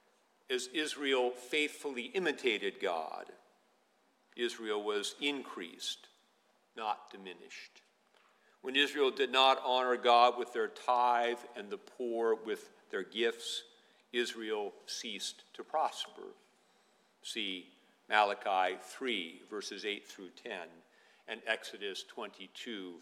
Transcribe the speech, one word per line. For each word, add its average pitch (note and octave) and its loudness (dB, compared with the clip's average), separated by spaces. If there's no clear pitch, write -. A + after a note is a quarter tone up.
As B2+ -2
Israel C#3 0
faithfully C#3+ -4
imitated B2 0
God, E2+ -2
Israel A2+ -2
was G#2 -2
increased, B2+ -6
not A2 -6
diminished. F#2+ -16
When C3 -4
Israel C#3 4
did B2 0
not C3 8
honor B2+ 4
God A#2+ 8
with A#2+ -4
their A2 0
tithe A#2+ 2
and G#2 -10
the G2+ -6
poor A2+ 0
with A2 -4
their G2 -4
gifts, A2+ -2
Israel A2 -2
ceased - -8
to - -12
prosper. - -4
See F#2+ -6
Malachi G2+ 4
three, F#2 -6
verses G2+ -8
eight G#2 -4
through F#2 -16
ten, F#2 -10
and A2 -8
Exodus G2+ -4
twenty-two, G2 -10